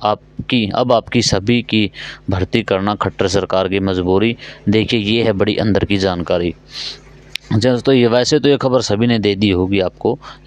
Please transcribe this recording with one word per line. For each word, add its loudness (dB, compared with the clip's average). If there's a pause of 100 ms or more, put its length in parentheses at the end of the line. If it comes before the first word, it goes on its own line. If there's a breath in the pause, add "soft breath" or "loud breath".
आपकी, -2
अब 2
आपकी 0
सभी 0
की 0 (400 loud breath)
भर्ती -2
करना -2
खट्टर -2
सरकार 0
की -2
मजबूरी। 0 (320 loud breath)
देखिए, 2
ये 0
है 2
बड़ी 0
अंदर 0
की -2
जानकारी। -2 (960 loud breath)
दोस्तों, 2
ये 4
वैसे 2
तो 0
ये 4
खबर 0
सभी 0
ने 2
दे 0
दी 2
होगी 0
आपको, -2 (280 loud breath)